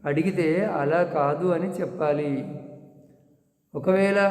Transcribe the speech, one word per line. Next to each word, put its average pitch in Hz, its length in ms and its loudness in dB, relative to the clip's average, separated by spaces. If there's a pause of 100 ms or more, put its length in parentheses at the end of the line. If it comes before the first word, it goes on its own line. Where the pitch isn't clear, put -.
అడిగితే, 165 600 0
అలా 165 380 0
కాదు 151 440 0
అని 175 220 0
చెప్పాలి. 147 920 -4 (1120)
ఒకవేళ 190 440 2 (120)